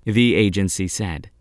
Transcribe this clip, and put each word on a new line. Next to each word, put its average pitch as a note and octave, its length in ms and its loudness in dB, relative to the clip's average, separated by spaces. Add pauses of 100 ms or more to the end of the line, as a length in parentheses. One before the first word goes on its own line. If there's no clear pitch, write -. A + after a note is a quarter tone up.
the A2+ 320 4
agency G2 500 0
said. F2 440 -8 (100)